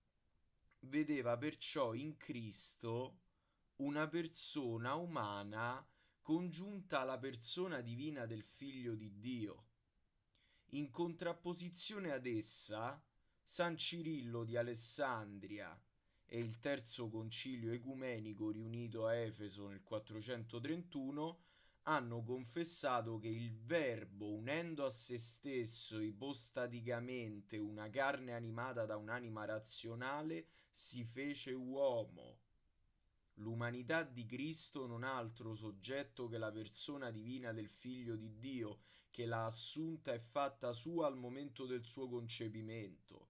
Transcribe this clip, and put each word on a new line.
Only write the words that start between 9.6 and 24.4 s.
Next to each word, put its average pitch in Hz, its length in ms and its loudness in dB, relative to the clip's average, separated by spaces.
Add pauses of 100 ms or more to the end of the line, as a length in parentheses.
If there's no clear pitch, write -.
In 143 200 0
contrapposizione 170 1200 0
ad 127 140 0
essa, 113 760 0 (400)
San 170 360 2
Cirillo 147 680 0
di 113 140 0
Alessandria 107 1200 0 (440)
e 120 140 -2
il 113 200 0
Terzo 127 480 0
Concilio 113 640 -2
Ecumenico 117 800 0
riunito 113 540 0
a 113 100 6
Efeso 101 540 -2
nel 98 120 -10
quattrocentotrentuno 131 1600 -2 (440)
hanno 120 380 4
confessato 123 960 2
che 110 120 -2
il 113 260 0
Verbo, 110 800 2
unendo 143 520 2